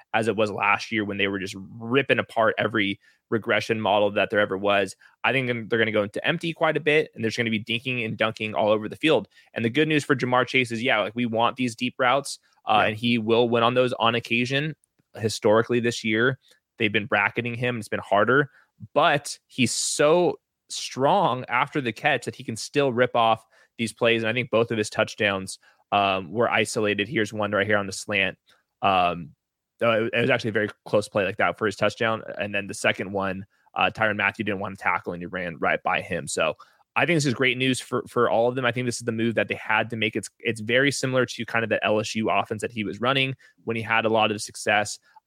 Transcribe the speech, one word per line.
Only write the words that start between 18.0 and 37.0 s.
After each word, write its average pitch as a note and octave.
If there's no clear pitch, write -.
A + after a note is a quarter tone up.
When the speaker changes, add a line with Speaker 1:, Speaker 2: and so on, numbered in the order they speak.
Speaker 1:
but D3
he's -
so D#3+
strong C3+
after C#3+
the A#2
catch D3
that A#2
he -
can A#2
still C#3
rip B2
off A2+
these A2+
plays. A#2
And A2
I A2
think A#2+
both A2+
of A#2
his G#2+
touchdowns, G2+
um, F#2+
were A#2
isolated. G#2
Here's A2
one G#2
right G2+
here G#2+
on G2
the F#2+
slant. G2
Um, F2
uh, A2+
it, A#2
it A#2
was B2+
actually A#2+
a G2+
very G#2+
close G#2
play G2+
like G2
that F#2
for A2
his G2
touchdown. A2
And G2+
then G2+
the G#2
second G#2+
one, G2
uh, F#2
Tyrann A2
Mathieu G2+
didn't G2+
want F#2+
to -
tackle F#2
and F2
he F2
ran E2+
right F2
by E2+
him. D#2
So D#2+
I B2